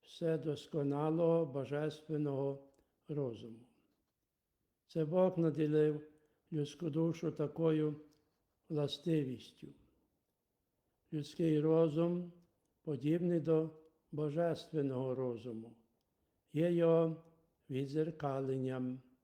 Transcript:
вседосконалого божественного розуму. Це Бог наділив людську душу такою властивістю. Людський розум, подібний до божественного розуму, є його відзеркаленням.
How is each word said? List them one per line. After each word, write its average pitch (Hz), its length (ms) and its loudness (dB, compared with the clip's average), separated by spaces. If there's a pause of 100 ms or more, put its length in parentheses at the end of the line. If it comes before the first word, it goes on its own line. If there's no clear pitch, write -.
вседосконалого 160 1400 0
божественного 139 1160 -4 (440)
розуму. 117 520 -6 (1300)
Це 160 180 -2
Бог 180 340 2
наділив 151 680 2 (440)
людську 156 380 -4
душу 165 420 0
такою 156 720 0 (680)
властивістю. 147 1000 -4 (1500)
Людський 156 460 2
розум, 165 760 2 (480)
подібний 165 580 0
до 160 300 2 (420)
божественного 147 1040 -2
розуму, 117 600 -6 (800)
є 170 200 2
його 165 500 4 (460)
відзеркаленням. 135 1300 -2 (220)